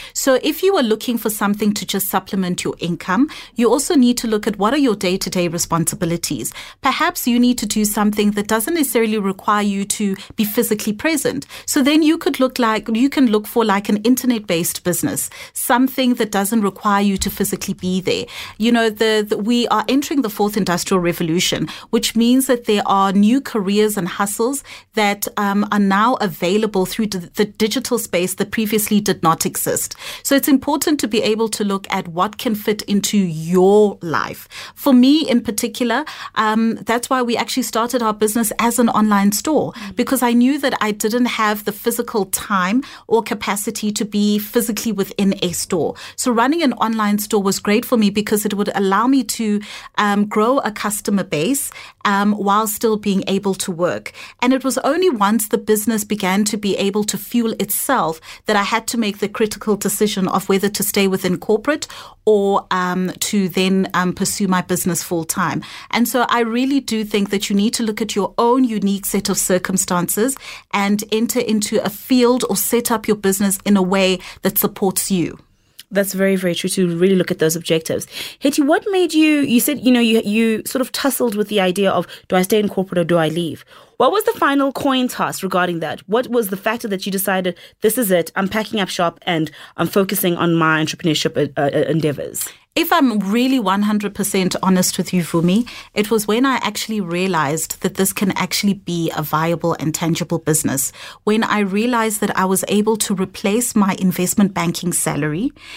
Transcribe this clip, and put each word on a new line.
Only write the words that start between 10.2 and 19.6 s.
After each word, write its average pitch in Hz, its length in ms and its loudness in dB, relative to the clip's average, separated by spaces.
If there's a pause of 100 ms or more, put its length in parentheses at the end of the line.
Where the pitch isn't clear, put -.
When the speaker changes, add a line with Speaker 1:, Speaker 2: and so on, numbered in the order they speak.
Speaker 1:
be 214 80 0
physically 214 480 -2
present. 214 520 -2 (220)
So 294 160 2
then 302 220 4
you 320 140 4
could 285 200 -2
look 254 220 0
like, 220 260 0
you 233 240 2
can 254 220 2
look 214 160 0
for, 233 160 2
like, 202 240 2
an 208 160 2
internet-based 220 800 0
business, 160 440 -2 (260)
something 254 600 2
that 226 160 -2
doesn't 202 300 0
require 202 420 0
you 196 140 2
to 190 140 -2
physically - 440 -4
be 185 260 -2
there. 101 260 -2 (320)
You 226 120 2
know, 226 200 4
the, 214 380 2
the, 226 100 0
we 240 300 0